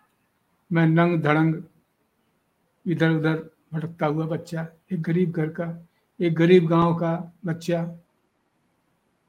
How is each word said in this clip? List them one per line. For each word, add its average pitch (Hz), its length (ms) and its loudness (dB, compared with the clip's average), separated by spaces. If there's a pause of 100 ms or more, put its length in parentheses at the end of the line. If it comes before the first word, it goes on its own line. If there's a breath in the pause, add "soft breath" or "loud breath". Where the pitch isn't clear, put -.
(720)
मैं 165 140 4
नंग-धड़ंग, 160 760 2 (1200)
इधर-उधर 160 640 0 (220)
भटकता 156 340 -4
हुआ 156 200 -2
बच्चा, 160 420 -8 (240)
एक 165 100 -4
गरीब 170 280 0
घर 156 180 -4
का, 170 380 -10 (340)
एक 170 140 0
गरीब 170 320 6
गांव 170 280 2
का 165 380 -4 (140)
बच्चा। 170 500 -4 (1300)